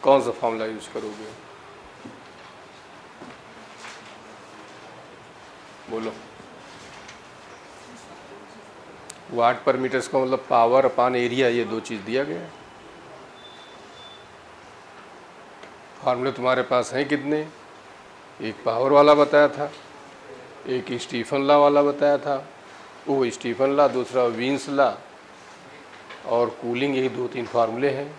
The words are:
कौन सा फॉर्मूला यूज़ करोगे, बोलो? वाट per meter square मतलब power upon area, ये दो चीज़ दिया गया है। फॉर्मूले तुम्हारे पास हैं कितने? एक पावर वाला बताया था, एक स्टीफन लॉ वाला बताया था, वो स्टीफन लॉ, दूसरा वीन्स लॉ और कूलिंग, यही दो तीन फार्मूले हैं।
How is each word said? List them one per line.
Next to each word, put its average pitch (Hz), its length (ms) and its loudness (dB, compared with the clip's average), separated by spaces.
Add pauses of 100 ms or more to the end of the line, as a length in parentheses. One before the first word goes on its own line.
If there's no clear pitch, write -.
कौन 135 200 6
सा 117 80 -2
फॉर्मूला 113 340 -4
यूज़ 110 280 -12
करोगे, 107 380 -12 (4000)
बोलो? 110 240 -6 (3250)
वाट 120 340 2
per 131 100 4
meter 127 260 -2
square 131 240 0
मतलब 131 240 -2
power 123 420 6
upon 127 260 2
area, 123 320 2
ये 117 160 0
दो 110 140 -4
चीज़ 107 220 -10
दिया 113 220 -4
गया 165 160 -6
है। 170 120 -14 (3500)
फॉर्मूले 131 280 0
तुम्हारे 127 320 0
पास 123 300 0
हैं 143 160 -2
कितने? 147 360 -2 (960)
एक 107 260 -10
पावर 120 260 2
वाला 147 240 8
बताया 147 340 6
था, 143 220 -6 (1000)
एक 123 320 -4
स्टीफन 131 400 -4
लॉ 147 200 6
वाला 143 220 4
बताया 143 340 2
था, 139 260 -4 (640)
वो 135 240 0
स्टीफन 123 380 -2
लॉ, 143 180 4
दूसरा 123 380 0
वीन्स 123 440 -2
लॉ 139 200 2 (1400)
और 117 240 0 (120)
कूलिंग, 123 360 -2
यही 131 120 0
दो 123 180 -6
तीन 120 180 -8
फार्मूले 117 440 0
हैं। 143 300 -6